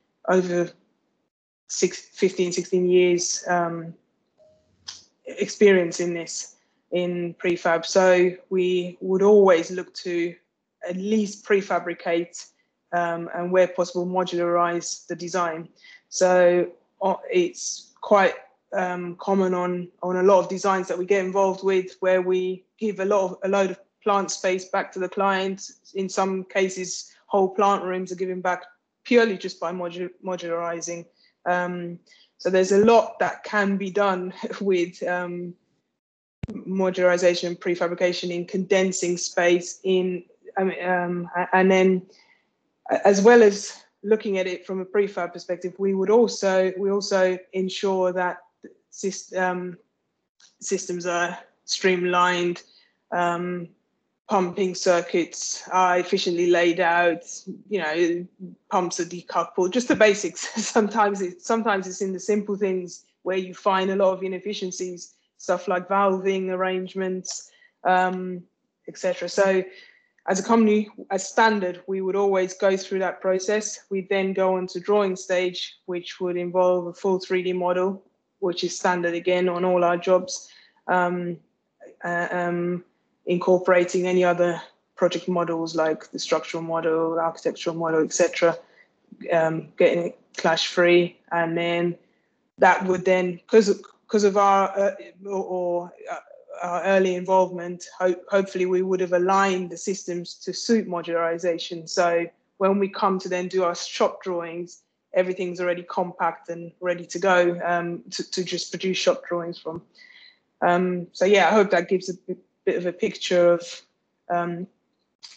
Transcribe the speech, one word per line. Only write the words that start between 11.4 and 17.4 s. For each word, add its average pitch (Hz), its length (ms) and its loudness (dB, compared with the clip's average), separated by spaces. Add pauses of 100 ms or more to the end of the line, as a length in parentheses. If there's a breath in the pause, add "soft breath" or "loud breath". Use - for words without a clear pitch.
prefabricate, 175 1080 -2 (420)
um, 170 420 -2
and 175 160 -4
where 185 160 6
possible, 180 400 -2
modularize 175 1000 0
the 175 80 -6
design. 170 520 -6 (400 loud breath)
So, 180 600 4 (340)
uh, 196 120 2 (160)
it's - 680 -2